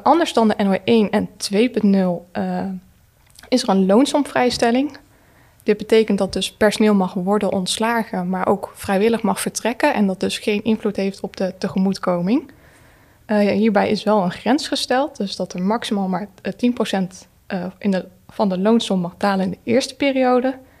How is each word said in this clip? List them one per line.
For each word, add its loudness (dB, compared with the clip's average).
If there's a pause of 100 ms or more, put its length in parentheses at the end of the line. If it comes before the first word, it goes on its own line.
anders 2
dan 4
de 2
N 0
O 2
E 0
één 2
en -2
twee 0
punt -2
nul, 2
eh, -4 (800)
is 0
er -2
een 4
loonsomvrijstelling. 2 (680)
Dit 2
betekent 2
dat -2
dus -4
personeel 2
mag 0
worden -2
ontslagen, -4
maar -2
ook -2
vrijwillig 0
mag -2
vertrekken -2
en 2
dat -4
dus -4
geen -2
invloed -2
heeft -4
op -12
de -4
tegemoetkoming. -2 (720)
Eh, 0
hierbij 2
is -2
wel 2
een 0
grens -2
gesteld, -2
dus -6
dat -6
er -6
maximaal -2
maar, -4 (140)
eh, -6
tien 0
procent, -4 (200)
eh, -6 (120)
in -2
de, -2 (220)
van -2
de -2
loonsom 2
mag -6
dalen 0
in -2
de -8
eerste 0
periode 0 (240)